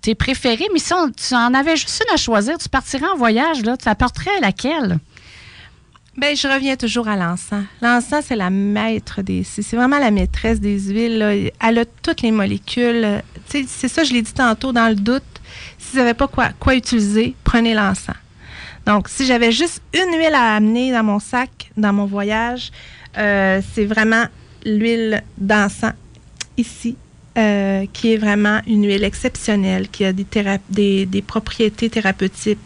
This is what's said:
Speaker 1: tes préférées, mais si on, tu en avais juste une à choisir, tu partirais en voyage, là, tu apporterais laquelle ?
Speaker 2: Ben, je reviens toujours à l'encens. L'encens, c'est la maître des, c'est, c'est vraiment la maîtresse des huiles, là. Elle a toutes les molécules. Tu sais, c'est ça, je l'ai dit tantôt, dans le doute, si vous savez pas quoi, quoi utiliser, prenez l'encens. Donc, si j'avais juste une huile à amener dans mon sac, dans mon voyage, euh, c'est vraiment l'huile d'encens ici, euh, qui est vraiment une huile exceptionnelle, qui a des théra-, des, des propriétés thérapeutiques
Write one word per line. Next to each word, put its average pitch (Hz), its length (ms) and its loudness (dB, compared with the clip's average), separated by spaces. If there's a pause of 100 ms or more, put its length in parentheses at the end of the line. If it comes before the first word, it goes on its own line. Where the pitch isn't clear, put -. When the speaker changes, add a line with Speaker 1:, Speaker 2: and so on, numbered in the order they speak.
Speaker 1:
tes 226 120 0
préférées, 262 600 -2
mais 320 40 2
si - 140 -2
on, 339 180 2
tu - 240 -6
en 240 200 2
avais 285 200 2
juste - 320 -2
une 466 60 0
à 302 60 2
choisir, 226 400 0
tu - 100 -10
partirais 269 460 -2
en - 20 -4
voyage, 254 460 2
là, 240 160 -2
tu - 100 -4
apporterais 254 540 -2
laquelle ? 214 560 -2 (1200)
Speaker 2:
Ben, 285 180 0
je 269 120 -2
reviens 269 280 0
toujours 226 320 -2
à 214 80 0
l'encens. 180 480 -4 (160)
L'encens, 240 480 0
c'est 247 80 -2
la 185 140 0
maître 208 720 -2
des, 190 200 -2
c'est, 202 200 -8
c'est 226 140 -6
vraiment 262 220 2
la 254 120 2
maîtresse 208 500 0
des 202 180 0 (120)
huiles, 226 260 0
là. 208 180 2
Elle 226 440 0
a 233 60 2 (180)
toutes - 180 -2
les 233 100 2
molécules. 214 920 0 (260)
Tu 285 140 -2
sais, 262 40 -6
c'est - 220 -6
ça, 330 160 0
je 254 80 0
l'ai 240 80 2
dit 226 140 -6
tantôt, 254 380 0
dans 233 160 4
le 220 80 2
doute, 240 260 0 (560)
si - 140 -16
vous 262 80 0
savez 240 120 4
pas 277 160 0
quoi, - 220 0 (100)
quoi 269 140 2
utiliser, 226 680 0
prenez 233 300 2
l'encens. 196 440 -2 (680)
Donc, 208 240 2
si - 160 -4
j'avais 240 260 4
juste 285 300 0 (140)
une 339 240 2
huile 320 160 4
à 226 220 4
amener 233 360 2
dans 226 120 2
mon 208 160 2
sac, - 580 -6
dans 208 160 2
mon 202 100 2
voyage, 214 680 -4 (460)
euh, 196 460 2 (120)
c'est 214 120 0
vraiment 220 380 2 (420)
l'huile 220 560 0 (160)
d'encens 208 560 0 (640)
ici, - 380 -4 (440)
euh, 196 520 2
qui 226 200 0
est 220 60 4
vraiment 208 480 2
une 208 200 4
huile 202 180 0
exceptionnelle, 196 840 -2
qui - 160 -4
a 190 80 2
des 190 120 -4
théra-, 196 340 -2 (100)
des, 196 380 2
des 190 160 -4
propriétés 220 680 -2
thérapeutiques 208 760 -2